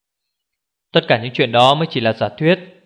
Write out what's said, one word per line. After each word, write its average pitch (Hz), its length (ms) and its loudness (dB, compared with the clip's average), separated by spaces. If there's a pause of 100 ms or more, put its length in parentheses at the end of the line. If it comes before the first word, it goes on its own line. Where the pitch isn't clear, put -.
(920)
"Tất 165 140 0
cả 117 160 0
những 123 100 -10
chuyện 123 180 -2
đó 123 240 4
mới 160 140 -2
chỉ 131 100 -6
là 113 140 0
giả 110 160 -4
thuyết" 175 300 0 (260)